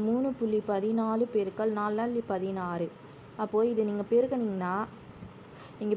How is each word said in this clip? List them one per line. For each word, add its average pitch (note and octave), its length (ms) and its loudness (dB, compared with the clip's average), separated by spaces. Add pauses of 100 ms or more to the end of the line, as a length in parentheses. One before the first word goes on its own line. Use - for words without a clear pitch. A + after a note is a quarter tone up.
மூணு B3+ 200 2 (100)
புள்ளி G#3+ 200 2 (120)
பதினாலு A3 540 2 (100)
பெருக்கல் G#3 440 2
நாலு G#3 200 2
நாள் A#3+ 160 0 (180)
பதினாறு. F3+ 540 -2 (580)
அப்போ G#3+ 260 4
இது G#3+ 180 2
நீங்க G#3 240 -2
பெருக்குனீங்கன்னா, A3+ 600 2 (1080)
இங்க G#3 120 2